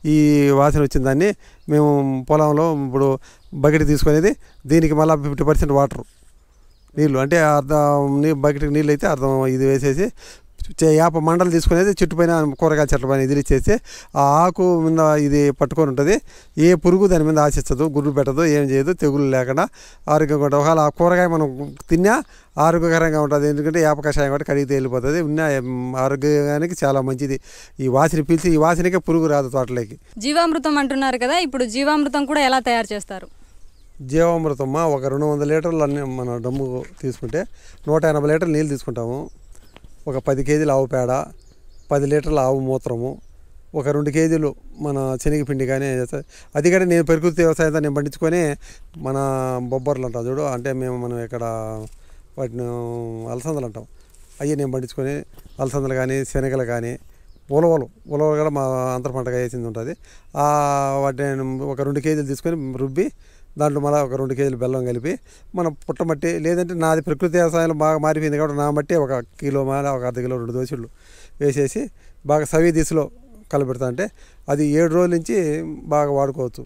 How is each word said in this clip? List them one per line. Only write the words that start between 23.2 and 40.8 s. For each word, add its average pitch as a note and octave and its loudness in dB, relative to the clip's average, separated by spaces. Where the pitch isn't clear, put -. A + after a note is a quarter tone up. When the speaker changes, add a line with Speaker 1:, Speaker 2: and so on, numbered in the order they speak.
Speaker 1:
ఉంటుంది, D3 2
ఎందుకంటే D#3 0
యాప D3+ 2
కషాయం C#3+ 2
కాబట్టి C#3+ -4
కడిగితే C#3 0
వెళ్ళిపోతుంది. C3 -2
ఉన్న, D#3 -2
మ్, B2+ -6
ఆరోగ్యానికి D3 0
చాలా C#3 2
మంచిది. C3+ -4
ఈ C3 0
వాసన D#3 4
పీల్చి E3 2
ఈ D3+ 4
వాసనకే F3 2
పురుగు D#3+ 2
రాదు C#3 0
తోటలోకి. B2 -4
Speaker 2:
జీవామృతం D4+ 0
అంటున్నారు C4+ -2
కదా, D4 0
ఇప్పుడు C4+ -2
జీవామృతం C#4+ 0
కూడా D4 2
ఎలా C4 2
తయారు A#3 -2
చేస్తారు? F#3+ -12
Speaker 1:
జీవామృతమ్మా D3+ 0
ఒక C3 -6
రెండు C#3 0
వందల D3 0
లీటర్లు D#3+ 0
అన్ని C#3+ -2
మన B2 -6
డమ్ము C3+ -4
తీసుకుంటే C3 -6
నూట D#3 2
ఎనభై D3 2
లీటర్లు D#3+ 0
నీళ్ళు D#3 -2
తీసుకుంటాము. A#2+ -8
ఒక C3 -4
పది C3+ 0
కేజీల D3+ 2
ఆవు C3+ 2